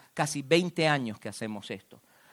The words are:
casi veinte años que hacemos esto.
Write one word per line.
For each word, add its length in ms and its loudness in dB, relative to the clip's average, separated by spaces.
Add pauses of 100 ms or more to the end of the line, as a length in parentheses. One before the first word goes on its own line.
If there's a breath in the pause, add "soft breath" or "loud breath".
(140 soft breath)
casi 280 -2
veinte 440 4
años 320 0
que 120 -10
hacemos 420 -8
esto. 280 -14 (320 soft breath)